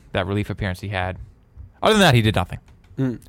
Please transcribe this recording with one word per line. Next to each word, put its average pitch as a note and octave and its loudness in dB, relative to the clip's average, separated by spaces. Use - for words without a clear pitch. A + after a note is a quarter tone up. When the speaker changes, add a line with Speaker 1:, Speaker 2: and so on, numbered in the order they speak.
Speaker 1:
that F#2+ -2
relief G2+ -2
appearance F#2+ -6
he G2+ -10
had. F#2 -4
Other G#3+ 4
than G#3 4
that, D3+ 6
he A#2+ 6
did G#2+ 2
nothing. - -4
Speaker 2:
Hmm. B2+ -4